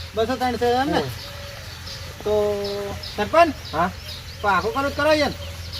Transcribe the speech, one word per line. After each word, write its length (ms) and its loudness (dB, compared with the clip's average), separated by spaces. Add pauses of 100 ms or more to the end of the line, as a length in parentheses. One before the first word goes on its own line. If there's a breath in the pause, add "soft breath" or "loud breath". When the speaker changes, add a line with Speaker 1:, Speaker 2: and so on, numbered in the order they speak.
(160)
Speaker 1:
બસો 200 2
ત્રણસો 300 0
એમ 240 4
ને? 80 2
Speaker 2:
ઓવે. 120 0 (1120)
Speaker 1:
તો 320 2 (640)
સરપંચ? 360 6 (200)
Speaker 2:
હા? 180 2 (500)
Speaker 1:
તો 60 0
આખું 260 4
કરું 180 0
જ 40 -4
કરાવીએ 300 4
ને? 80 0 (460)